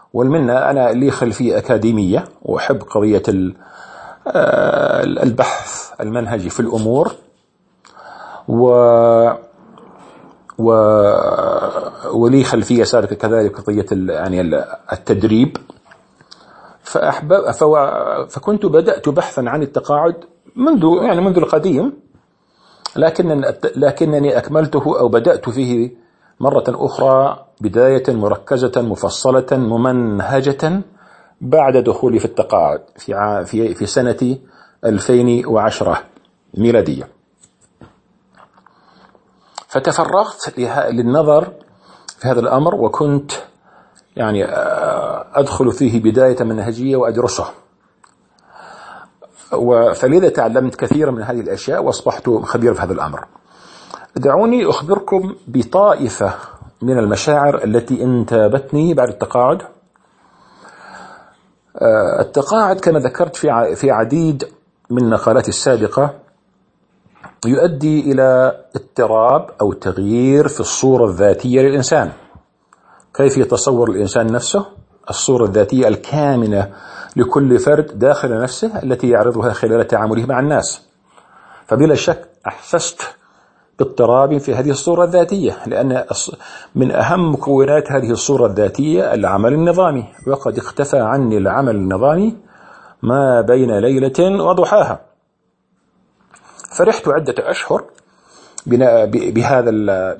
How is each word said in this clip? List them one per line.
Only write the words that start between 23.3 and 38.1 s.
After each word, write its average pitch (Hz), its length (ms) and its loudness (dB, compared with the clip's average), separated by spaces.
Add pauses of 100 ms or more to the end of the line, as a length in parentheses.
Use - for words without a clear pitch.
لكنني 143 640 0
أكملته 151 600 -2
أو 123 100 2
بدأت 120 400 0
فيه 123 420 -2 (480)
مرة 135 280 2
أخرى 135 800 0 (160)
بداية 123 480 2
مركزة 113 600 -2 (100)
مفصلة 120 720 -2
ممنهجة 127 1300 -2 (600)
بعد 135 360 2
دخولي 117 420 0
في - 60 -2
التقاعد 80 560 0 (140)
في - 180 -10
ع-، 101 300 -2
في، 110 300 -2
في 104 120 -6
سنة 123 520 -2 (480)
ألفين 120 600 2
وعشرة 107 500 0 (600)
ميلادية. 95 500 0 (2500)